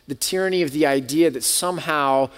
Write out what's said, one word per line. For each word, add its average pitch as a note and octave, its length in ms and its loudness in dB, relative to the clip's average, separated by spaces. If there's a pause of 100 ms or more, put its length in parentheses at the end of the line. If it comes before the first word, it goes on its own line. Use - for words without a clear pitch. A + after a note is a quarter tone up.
the C#3+ 80 -8
tyranny F#3 460 -2
of D3 100 0
the D3+ 140 2
idea C#3 460 2
that B2 120 -8
somehow D3 960 0